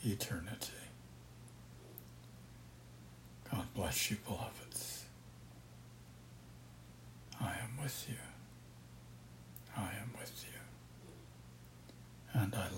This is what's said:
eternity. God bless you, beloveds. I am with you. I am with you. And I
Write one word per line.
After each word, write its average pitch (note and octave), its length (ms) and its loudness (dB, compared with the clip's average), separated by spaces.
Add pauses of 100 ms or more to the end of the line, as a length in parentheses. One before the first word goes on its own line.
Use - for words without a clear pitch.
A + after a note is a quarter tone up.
eternity. G2 680 6 (2750)
God - 220 6
bless E2+ 360 8
you, G#2+ 160 8
beloveds. - 800 0 (2250)
I - 100 6
am A#2+ 300 0
with - 280 2
you. A#2+ 60 4 (1600)
I F#2+ 160 4 (100)
am A#2+ 180 0
with - 260 -4
you. - 140 -6 (1800)
And G2 160 10
I F#2 120 4 (100)